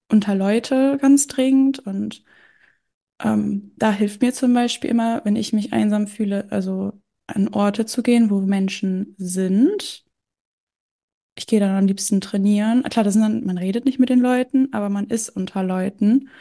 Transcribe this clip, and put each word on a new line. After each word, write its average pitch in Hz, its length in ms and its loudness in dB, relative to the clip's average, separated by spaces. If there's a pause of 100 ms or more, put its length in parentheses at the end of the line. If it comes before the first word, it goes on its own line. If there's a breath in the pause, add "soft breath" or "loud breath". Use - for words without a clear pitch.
unter 202 260 2
Leute 233 640 0
ganz 277 260 6
dringend. 269 520 2
Und, 202 440 -8 (960 soft breath)
ähm, 208 560 -2
da 220 140 0
hilft 202 300 -2
mir 247 120 2
zum 247 200 0
Beispiel 240 360 -2
immer, 226 360 -2
wenn 208 100 0
ich 214 180 -4
mich 214 200 -2
einsam 214 340 0
fühle, 202 440 -4
also 190 420 -4 (340)
an 202 220 -2
Orte 202 360 0
zu - 180 -4
gehen, 233 260 4
wo 196 120 2
Menschen 190 760 -2
sind. 190 880 -2 (1300)
Ich - 120 -14
gehe 220 120 2
dann 196 160 2
am 196 120 2
liebsten 196 340 -2
trainieren. 208 640 0
Klar, - 200 -2
das 202 100 0
sind 220 100 4
dann, 214 220 -2
man 185 120 -4
redet 196 280 -4
nicht 262 140 -2
mit 247 100 2
den 254 100 4
Leuten, 254 540 0
aber 208 160 -4
man 202 180 -4
ist 220 220 -4
unter 190 340 -6
Leuten. 196 640 0 (120)